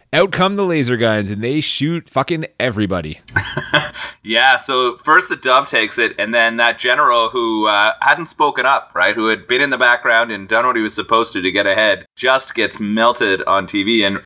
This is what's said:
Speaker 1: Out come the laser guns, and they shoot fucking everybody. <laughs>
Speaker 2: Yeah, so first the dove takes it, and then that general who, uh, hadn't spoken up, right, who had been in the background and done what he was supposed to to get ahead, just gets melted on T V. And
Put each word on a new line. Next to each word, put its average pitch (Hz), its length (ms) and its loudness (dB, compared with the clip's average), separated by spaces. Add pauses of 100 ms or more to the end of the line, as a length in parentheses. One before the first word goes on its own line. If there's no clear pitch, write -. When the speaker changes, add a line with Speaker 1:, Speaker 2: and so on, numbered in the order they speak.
(120)
Speaker 1:
Out 170 200 2
come 185 240 0
the 202 100 0
laser 143 320 0
guns, 107 320 0
and 104 140 -6
they 139 180 -2
shoot 156 480 -4
fucking 156 360 -4 (140)
everybody. 95 600 -4 (160)
<laughs> - 640 -4 (220)
Speaker 2:
Yeah, 120 360 4
so 127 400 -2
first 175 320 2
the 156 80 -6
dove 131 320 2
takes 110 280 -2
it, 113 220 0
and 107 140 -4
then 117 240 2
that 117 200 0
general 123 520 2
who, 113 380 -2
uh, 104 340 2
hadn't 151 240 2
spoken 139 400 -2
up, 131 280 0
right, 95 220 0
who 110 120 0
had 107 200 -2
been 131 140 0
in 143 80 0
the 131 80 -2
background 120 520 2
and 101 180 -10
done 113 180 0
what 123 100 2
he 113 60 0
was 107 120 -2
supposed 113 400 -2
to 98 80 -6
to 90 100 0
get 98 140 0
ahead, 98 400 0 (120)
just 131 360 0
gets 104 280 -2
melted 107 640 2
on 95 220 0
T 101 160 -4
V. 110 220 0
And 98 220 -2